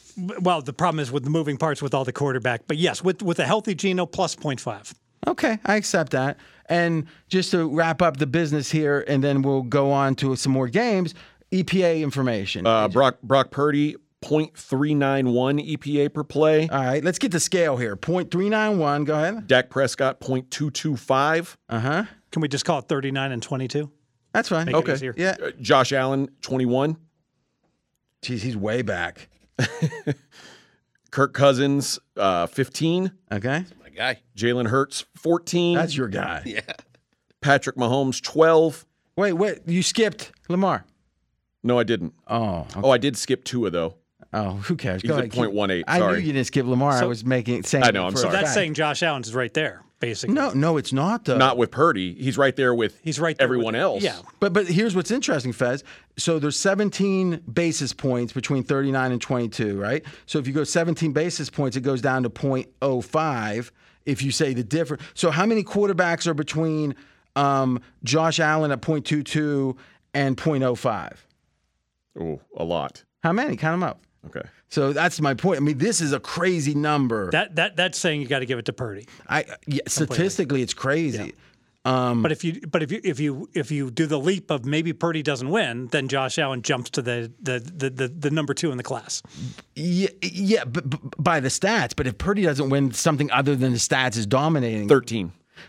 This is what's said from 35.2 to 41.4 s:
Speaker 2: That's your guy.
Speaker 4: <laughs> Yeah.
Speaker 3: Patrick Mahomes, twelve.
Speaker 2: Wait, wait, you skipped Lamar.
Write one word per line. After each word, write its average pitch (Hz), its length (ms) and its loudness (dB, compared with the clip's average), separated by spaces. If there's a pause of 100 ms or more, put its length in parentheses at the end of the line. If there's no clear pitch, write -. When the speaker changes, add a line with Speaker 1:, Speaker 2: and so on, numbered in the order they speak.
Speaker 2:
That's 156 200 0
your 127 120 -2
guy. 95 340 -4
Speaker 4:
<laughs> - 40 -14
Yeah. 107 140 -8 (800)
Speaker 3:
Patrick 139 360 2
Mahomes, 127 460 0
twelve. 160 600 4 (320)
Speaker 2:
Wait, 196 160 0
wait, 185 340 -2
you 170 160 2
skipped - 480 0 (180)
Lamar. 180 360 0 (800)